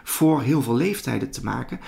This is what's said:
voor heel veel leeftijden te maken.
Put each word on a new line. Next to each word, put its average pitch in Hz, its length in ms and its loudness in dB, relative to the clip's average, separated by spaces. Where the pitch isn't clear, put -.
voor 156 380 2
heel 139 200 2
veel 117 140 0
leeftijden 139 560 0
te - 120 -10
maken. 110 440 -6